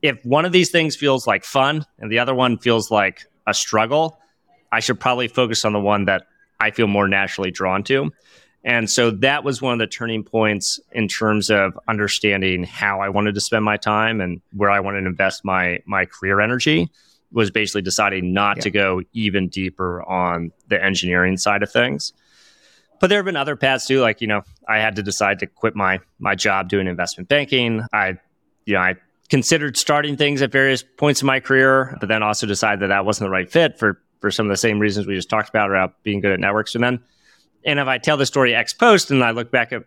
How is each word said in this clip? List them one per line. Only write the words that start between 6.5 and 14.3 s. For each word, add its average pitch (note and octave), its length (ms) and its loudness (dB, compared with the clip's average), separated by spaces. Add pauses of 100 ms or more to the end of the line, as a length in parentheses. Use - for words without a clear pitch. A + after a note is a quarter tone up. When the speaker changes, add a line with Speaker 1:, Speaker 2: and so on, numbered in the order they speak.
Speaker 1:
I A2 120 2
feel A2+ 160 2
more G2+ 200 2
naturally G2 440 -2
drawn F#2+ 340 -2
to." C#3 260 0 (520)
And A#2 260 0
so A#2 220 2
that C3 340 0
was C3+ 160 -4
one C3 100 -2
of A#2+ 80 -2
the A2 80 -2
turning A2+ 360 -6
points G#2+ 540 0 (140)
in A2+ 160 -2
terms G#2+ 420 0
of G2 380 2
understanding G2 760 -2
how G2+ 340 -4
I G2 80 -4
wanted G2+ 280 0
to G2+ 60 -4
spend A2 220 0
my G#2 140 0
time A2 420 0
and F2+ 220 -6 (100)